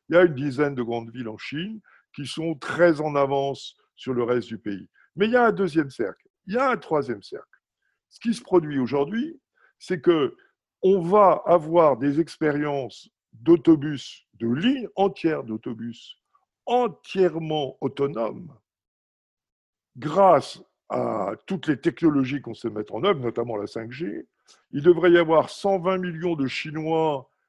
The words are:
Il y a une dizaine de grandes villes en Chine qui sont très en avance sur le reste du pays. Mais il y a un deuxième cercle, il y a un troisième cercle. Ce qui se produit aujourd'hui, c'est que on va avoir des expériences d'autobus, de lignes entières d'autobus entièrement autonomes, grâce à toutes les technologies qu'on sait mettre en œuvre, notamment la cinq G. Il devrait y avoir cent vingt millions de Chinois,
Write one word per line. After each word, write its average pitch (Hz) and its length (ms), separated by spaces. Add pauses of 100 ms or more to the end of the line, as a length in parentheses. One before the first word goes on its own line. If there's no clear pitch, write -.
Il 151 60
y 170 40
a 185 40
une 170 120
dizaine 139 420
de 123 80
grandes 117 260
villes 117 180
en 107 100
Chine 196 420 (340)
qui 143 120
sont 160 280
très 156 460
en 147 160
avance 139 580 (220)
sur 131 180
le 120 80
reste 120 240
du 113 120
pays. 98 300 (260)
Mais 190 120
il 226 60
y 247 40
a 247 80
un 220 80
deuxième 160 380
cercle, - 360 (200)
il 190 80
y - 20
a 262 140
un 233 80
troisième 123 440
cercle. - 380 (480)
Ce - 100
qui 233 140
se - 80
produit 151 380
aujourd'hui, 147 600 (400)
c'est - 220
que 156 340 (460)
on 190 220
va 180 420
avoir 160 540
des 143 200
expériences 147 920 (240)
d'autobus, 151 920 (140)
de 117 80
lignes 214 480
entières 165 480
d'autobus 117 720 (480)
entièrement 165 1160
autonomes, 135 720 (1400)
grâce 156 640 (260)
à 110 440 (140)
toutes 190 200
les 139 120
technologies 143 600
qu'on 117 140
sait 113 160
mettre 104 240
en 120 100
œuvre, 185 160
notamment 117 360
la 104 100
cinq 113 260
G. 170 340 (440)
Il 143 120
devrait 170 300
y 175 60
avoir 160 320
cent 196 280
vingt 185 200
millions 175 380
de 139 100
Chinois, 156 840 (200)